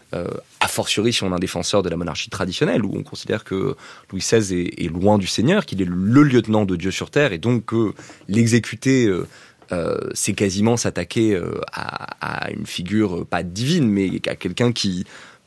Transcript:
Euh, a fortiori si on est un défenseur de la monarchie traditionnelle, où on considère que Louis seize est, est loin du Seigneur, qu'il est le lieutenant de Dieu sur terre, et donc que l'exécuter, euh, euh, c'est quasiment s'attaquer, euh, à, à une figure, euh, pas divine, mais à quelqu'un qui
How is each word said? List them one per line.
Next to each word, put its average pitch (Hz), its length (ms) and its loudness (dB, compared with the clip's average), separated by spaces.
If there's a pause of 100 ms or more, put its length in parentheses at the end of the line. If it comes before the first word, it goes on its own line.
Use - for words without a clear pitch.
(140)
Euh, 90 140 -4 (320)
a - 80 0
fortiori 110 460 0
si - 100 -2
on 92 80 0
est 90 40 0
un 90 40 -2
défenseur 90 420 0
de 90 60 -2
la 85 80 -2
monarchie 85 340 -6
traditionnelle, 143 540 0
où 98 140 -4
on 101 60 -4
considère - 420 -6
que 95 320 -2 (340)
Louis 95 80 -6
seize 107 320 2
est, 90 320 -2
est 82 80 -2
loin 98 260 4
du 92 100 0
Seigneur, 165 380 2
qu'il 95 160 -6
est 92 60 0
le 95 360 4
lieutenant 110 420 4
de 92 100 0
Dieu 90 160 -2
sur - 180 -6
terre, 143 220 2
et 85 60 -4
donc 117 300 0
que 110 260 0 (340)
l'exécuter, 117 760 2
euh, 92 200 0 (460)
euh, 82 260 -2 (160)
c'est - 200 -4
quasiment 101 420 2
s'attaquer, 107 580 0
euh, 87 280 -2 (100)
à, - 760 -8
à - 40 -6
une - 140 -8
figure, 92 540 0
euh, 85 40 -6
pas 85 180 -2
divine, 120 460 0
mais 95 400 2
à - 80 -2
quelqu'un 117 380 0
qui 98 320 -2 (400)